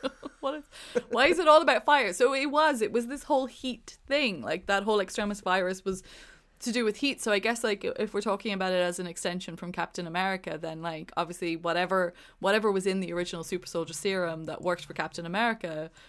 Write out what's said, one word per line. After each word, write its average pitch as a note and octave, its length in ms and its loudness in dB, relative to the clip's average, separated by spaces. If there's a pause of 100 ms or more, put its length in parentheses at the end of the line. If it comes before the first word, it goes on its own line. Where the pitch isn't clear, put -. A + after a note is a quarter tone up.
<laughs> - 380 -10
What D4 160 -4
is, C#4+ 80 -12 (460)
why C4 180 4
is F4 100 4
it E4+ 80 2
all D#4 160 10
about C4+ 240 4
fire? C4 260 4
So B3 220 4
it C4+ 160 0
was, D4 320 4
it - 80 0
was A#3 160 0
this C4+ 160 -10
whole C4 240 2
heat - 520 -10 (100)
thing. B3+ 340 0
Like, E3 240 -4
that G3+ 160 2
whole G#3+ 160 2
extremis G3+ 440 -2
virus F#3 420 0
was F#3+ 180 -4 (580)
to A#3+ 120 -4
do A#3+ 120 2
with G#3 120 0
heat. - 260 -2
So A3+ 80 0
I G3+ 80 4
guess, A3+ 240 -2
like, G#3 220 0
if G#3 280 -4
we're G3+ 80 -2
talking G#3 320 -2
about F#3 200 -2
it F3+ 100 2
as F3 160 0
an F3+ 80 -6
extension F3 500 -6
from F3 140 -4
Captain F3 380 -4
America, F#3 520 -2
then, D#3+ 220 -8
like, E3 340 -6
obviously E3+ 400 -2
whatever, F3 580 0 (260)
whatever G#3 320 4
was F#3+ 120 0
in F#3+ 140 0
the E3+ 140 -4
original F3 320 -4
super F3+ 220 -6
soldier E3 280 -6
serum E3+ 520 -2
that D#3+ 140 -8
worked E3+ 260 -2
for - 60 -14
Captain E3 320 -6
America, E3+ 640 -2 (200)